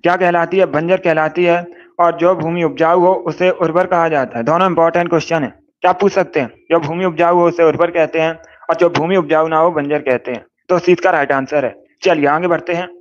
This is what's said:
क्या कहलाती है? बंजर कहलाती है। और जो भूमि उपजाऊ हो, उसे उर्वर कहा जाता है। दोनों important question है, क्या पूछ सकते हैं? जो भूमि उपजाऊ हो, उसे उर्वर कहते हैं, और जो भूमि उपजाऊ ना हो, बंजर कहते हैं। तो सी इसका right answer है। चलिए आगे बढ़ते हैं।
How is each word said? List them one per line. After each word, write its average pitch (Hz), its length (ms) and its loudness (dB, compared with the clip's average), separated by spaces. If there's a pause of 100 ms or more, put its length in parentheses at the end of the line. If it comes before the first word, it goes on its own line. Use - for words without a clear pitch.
क्या 175 140 2
कहलाती 175 420 0
है? 185 80 4
बंजर 165 300 0
कहलाती 160 480 0
है। 175 220 0 (340)
और 170 180 2
जो 175 160 2
भूमि 170 280 -4
उपजाऊ 160 380 0
हो, 180 120 4 (100)
उसे 180 300 -2
उर्वर 175 340 0
कहा 170 220 0
जाता 135 300 -2
है। 117 60 -4
दोनों 170 220 2
important 170 440 0
question 165 320 -2
है, 123 60 -6 (340)
क्या 180 100 2
पूछ 190 200 0
सकते 170 280 -2
हैं? 120 80 -4 (220)
जो 165 100 4
भूमि 165 240 -6
उपजाऊ 170 320 2
हो, 170 120 4
उसे 170 160 0
उर्वर 160 260 2
कहते 165 300 -2
हैं, 160 120 -2 (380)
और 165 60 0
जो 170 140 4
भूमि 175 260 -2
उपजाऊ 160 320 0
ना 160 100 0
हो, 165 120 4
बंजर 147 320 -4
कहते 127 300 -2
हैं। 110 120 -10 (240)
तो 180 100 2
सी 175 140 2
इसका 180 180 2
right 143 220 0
answer 135 320 -2
है। 110 100 -4 (280)
चलिए 156 260 2
आगे 165 200 0
बढ़ते 170 260 -2
हैं। 175 140 -6 (120)